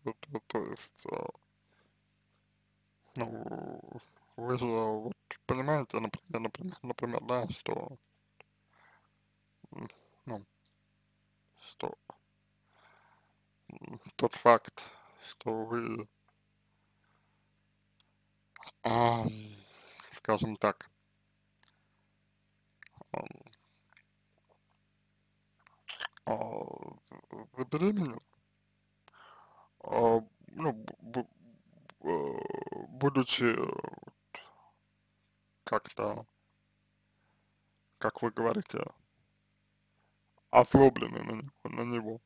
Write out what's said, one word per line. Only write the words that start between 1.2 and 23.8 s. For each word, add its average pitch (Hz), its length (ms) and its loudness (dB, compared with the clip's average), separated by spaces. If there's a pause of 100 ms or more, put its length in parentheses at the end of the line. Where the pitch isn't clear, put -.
ну, - 840 -8 (360)
вы 120 220 -2
же 123 80 -2
вот 110 480 0 (320)
понимаете, 131 540 0
например, 110 400 -6
например, - 420 -8
например, 120 400 -4
да, 120 280 -2
что, - 400 -6 (1800)
м, - 160 -12 (380)
ну, 107 180 -8 (1160)
что, - 340 -8 (1800)
м, - 280 -14 (160)
тот - 180 2
факт, - 500 8 (440)
что 110 360 -6
вы, 113 440 -4 (2750)
ам, 117 440 4 (880)
скажем 107 400 0
так, - 320 0 (2250)
ам, - 140 -6 (3000)